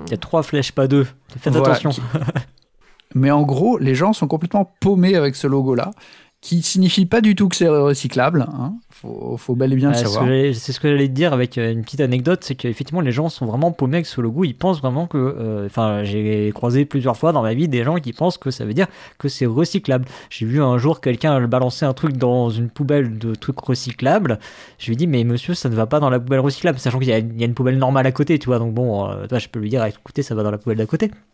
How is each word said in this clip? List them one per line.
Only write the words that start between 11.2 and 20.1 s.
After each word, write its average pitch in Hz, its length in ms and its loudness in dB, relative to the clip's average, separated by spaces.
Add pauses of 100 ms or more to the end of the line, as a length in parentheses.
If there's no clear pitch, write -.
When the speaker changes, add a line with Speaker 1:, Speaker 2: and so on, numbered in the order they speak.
Speaker 1:
avec, 123 240 0
euh, 117 140 0
une 113 120 -2
petite - 180 -8
anecdote, 127 420 2
c'est 135 120 -6
qu'effectivement, 131 460 -4
les 131 100 0
gens 147 180 -2
sont - 160 -8
vraiment 131 260 0
paumés 143 260 0
avec 170 100 -2
ce - 140 -6
logo. 120 220 0
Ils 123 120 0
pensent 180 260 0
vraiment 135 260 -2
que, 160 100 -4
euh, 113 500 -2
enfin, 107 360 0
j'ai 107 500 0
croisé 123 320 0
plusieurs 131 320 -2
fois 160 140 2
dans 147 120 2
ma 110 100 0
vie 147 140 0
des 123 160 0
gens 147 140 0
qui 139 160 -6
pensent 175 260 -2
que 135 120 -6
ça 123 140 -6
veut 107 80 -4
dire 180 140 2 (320)
que 143 100 -2
c'est - 160 -2
recyclable. 131 600 0 (240)